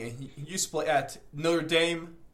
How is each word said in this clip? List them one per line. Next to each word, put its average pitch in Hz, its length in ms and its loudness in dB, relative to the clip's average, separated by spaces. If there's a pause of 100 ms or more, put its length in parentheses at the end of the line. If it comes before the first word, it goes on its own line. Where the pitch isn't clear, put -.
(200)
you 135 160 -10
used 165 300 -4
to - 40 -14
play 151 160 -2
at 147 300 2 (160)
Notre 165 300 2
Dame 165 540 2 (180)